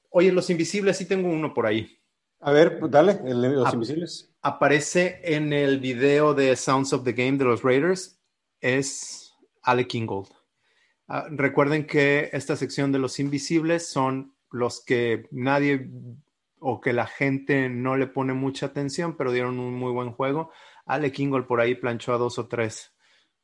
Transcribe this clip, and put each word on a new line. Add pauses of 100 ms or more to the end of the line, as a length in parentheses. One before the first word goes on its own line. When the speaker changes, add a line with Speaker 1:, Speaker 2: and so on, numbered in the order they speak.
Speaker 1:
Oye,
Los
Invisibles,
sí
tengo
uno
por
ahí. (420)
Speaker 2:
A
ver,
pues,
dale,
el
de
Los
Speaker 1:
Ap-,
Speaker 2:
Invisibles. (100)
Speaker 1:
aparece
en
el
video
de
Sounds
of
the
Game
de
los
Raiders, (400)
es (300)
Alec
Ingold. (800)
Ah,
recuerden
que
esta
sección
de
Los
Invisibles
son (160)
los
que
nadie (720)
o
que
la
gente
no
le
pone
mucha
atención,
pero
dieron
un
muy
buen
juego. (340)
Alec
Ingold
por
ahí
planchó
a
dos
o
tres (500)